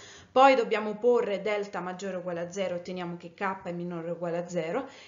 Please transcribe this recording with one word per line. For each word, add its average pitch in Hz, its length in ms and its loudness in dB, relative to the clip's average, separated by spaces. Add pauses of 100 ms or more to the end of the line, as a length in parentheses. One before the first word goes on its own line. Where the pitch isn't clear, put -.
(320)
poi 269 240 10
dobbiamo 214 400 0
porre 208 460 2
delta 202 400 -4
maggiore 185 340 -6
o 180 40 -4
uguale 175 200 -4
a 175 100 -6
zero, 180 260 -4
otteniamo 175 420 -8
che 170 160 -16
k 190 300 -4
è 175 100 -6
minore 175 380 -6
o - 20 -2
uguale 170 240 -4
a 175 100 -4
zero 175 400 -4 (200)